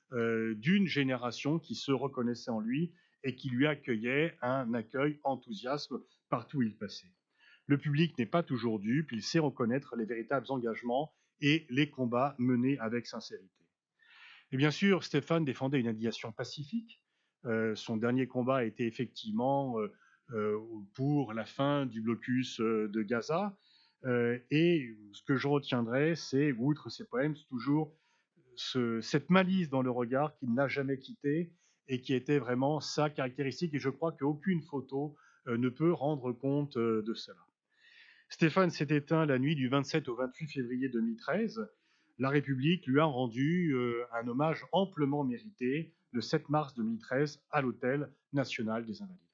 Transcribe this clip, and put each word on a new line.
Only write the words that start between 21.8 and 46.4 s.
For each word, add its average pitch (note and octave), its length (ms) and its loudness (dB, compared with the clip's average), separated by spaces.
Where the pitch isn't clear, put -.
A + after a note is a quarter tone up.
du A2 160 -8
blocus, B2 580 -2
euh, A2 260 2
de G#2 140 -2
Gaza. D3 560 -2
Euh, A#2+ 320 2
et D3+ 440 2
ce - 120 -20
que C#3 120 2
je B2+ 120 0
retiendrai, C#3+ 680 2
c'est, D3 360 2
outre C3 380 0
ses A#2 140 -12
poèmes, C#3 320 0
c'est - 120 -20
toujours C#3+ 480 0
ce, A#2 460 -2
cette D3 300 -2
malice F#3 380 4
dans C3 120 2
le B2+ 80 2
regard B2+ 480 0
qu'il A#2+ 160 -2
n'a C#3 140 2
jamais C3+ 320 -2
quittée D3 520 -4
et B2+ 120 -2
qui C3 140 -2
était C3 240 2
vraiment C3 420 2
sa D3 300 0
caractéristique. C#3+ 640 -4
Et C#3+ 60 0
je C3 100 0
crois E3 220 -2
qu'aucune D3+ 500 0
photo, C#3+ 540 -6
euh, A#2+ 100 0
ne B2 120 2
peut D#3 220 2
rendre C#3 400 -2
compte, C#3 460 -2
euh, A2+ 240 2
de G#2+ 140 -4
cela. - 260 -16
Stéphane F3 400 4
s'est D3+ 220 -2
éteint D#3 340 2
la C3+ 140 4
nuit D3 160 2
du C3 120 0
vingt-sept C#3 420 2
au A#2+ 60 -4
vingt-huit B2+ 320 -4
février B2+ 420 -4
deux A#2 120 0
mille A2+ 160 -2
treize. C#3+ 500 -2
La C3 100 2
République C#3 560 2
lui C3 140 4
a D#3 60 6
rendu, C#3 680 0
euh, A#2+ 400 0
un A#2 140 -4
hommage C#3+ 440 0
amplement D3 520 0
mérité B2+ 720 -4
le A#2+ 100 -2
sept - 260 -2